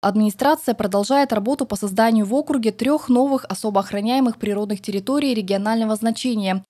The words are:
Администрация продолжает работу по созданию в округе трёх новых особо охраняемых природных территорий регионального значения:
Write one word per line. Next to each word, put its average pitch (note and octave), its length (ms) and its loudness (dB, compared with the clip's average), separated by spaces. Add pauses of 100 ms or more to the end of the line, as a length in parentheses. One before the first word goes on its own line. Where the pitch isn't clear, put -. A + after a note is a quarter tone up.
Администрация G#3+ 680 2
продолжает G#3+ 580 0
работу A#3+ 360 -2
по G#3 80 -4
созданию G#3+ 500 2
в G3 80 -4
округе C4+ 380 0
трёх C#4+ 360 -2
новых B3+ 400 2
особо G3 340 -2
охраняемых A3 560 0
природных G#3 440 -4
территорий B3+ 540 -2
регионального G#3+ 600 0
значения: G#3+ 760 -2